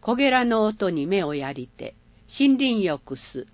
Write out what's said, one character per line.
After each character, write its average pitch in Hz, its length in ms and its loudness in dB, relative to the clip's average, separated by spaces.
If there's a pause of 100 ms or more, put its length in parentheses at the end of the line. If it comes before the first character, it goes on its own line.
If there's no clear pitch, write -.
こ 240 160 -2
げ 277 140 4
ら 254 160 2
の 226 180 2
音 214 240 0
に 156 180 -2
目 190 180 0
を 147 100 -4
や 139 180 -6
り 131 140 -10
て、 - 280 -14 (320)
森 277 300 4
林 247 280 0
浴 143 320 -4
す - 380 -12